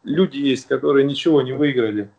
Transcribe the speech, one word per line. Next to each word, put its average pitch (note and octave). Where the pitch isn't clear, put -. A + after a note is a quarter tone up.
люди D3
есть, C#3
которые C#3
ничего C#3+
не B2+
выиграли A#2